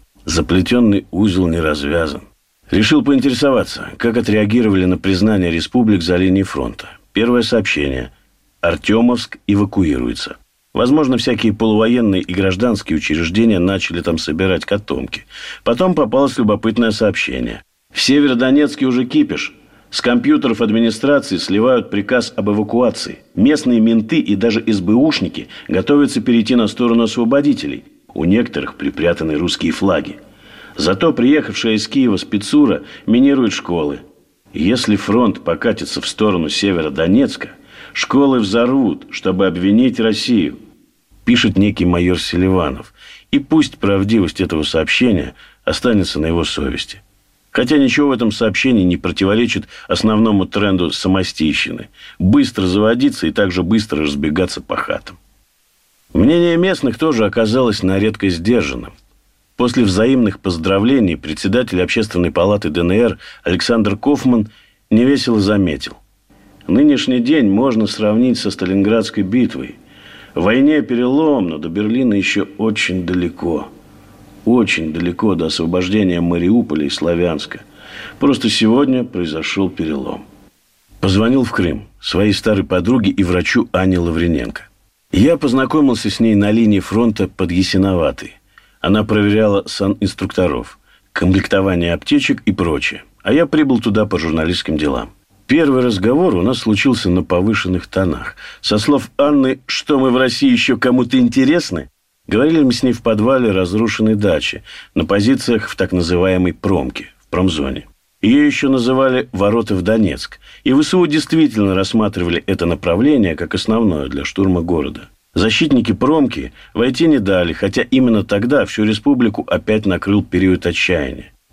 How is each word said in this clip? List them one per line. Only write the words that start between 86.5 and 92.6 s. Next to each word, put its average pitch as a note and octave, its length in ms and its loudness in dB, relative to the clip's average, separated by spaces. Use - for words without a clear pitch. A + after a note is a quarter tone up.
линии G#2+ 280 4
фронта G#2+ 480 0
под F2+ 240 -4
Ясиноватой. F#2 840 0
Она G#2 220 2
проверяла G#2 600 2
санинструкторов, F#2 1120 -4
комплектование F#2 800 0
аптечек C3+ 520 0
и G#2 60 0
прочее. E2+ 520 -4